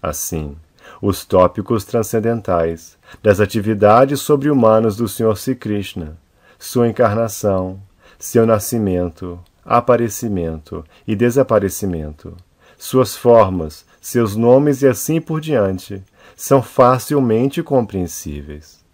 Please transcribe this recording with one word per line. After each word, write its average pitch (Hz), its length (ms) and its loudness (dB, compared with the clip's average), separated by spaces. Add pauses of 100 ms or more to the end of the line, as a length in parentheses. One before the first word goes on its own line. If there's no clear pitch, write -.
Assim, 78 520 -8 (440)
os 98 240 -2
tópicos 95 600 2
transcendentais 104 1120 -4 (240)
das 101 160 4
atividades 110 800 2
sobre-humanas 117 800 2
do 117 100 -4
Senhor 110 320 -2
Sri 131 160 -6
Krishna, 95 640 -8 (400)
sua 120 300 0
encarnação, 101 920 -2 (380)
seu - 260 2
nascimento, 92 920 -2 (260)
aparecimento 101 1200 -2 (220)
e 110 80 -2
desaparecimento, 98 1200 -2 (400)
suas - 400 -2
formas, 95 680 2 (140)
seus 113 340 -2
nomes 131 480 2
e 139 60 6
assim 156 320 -2
por 160 200 -6
diante, 101 600 -4 (320)
são - 260 2
facilmente 127 1000 0
compreensíveis 85 1300 -6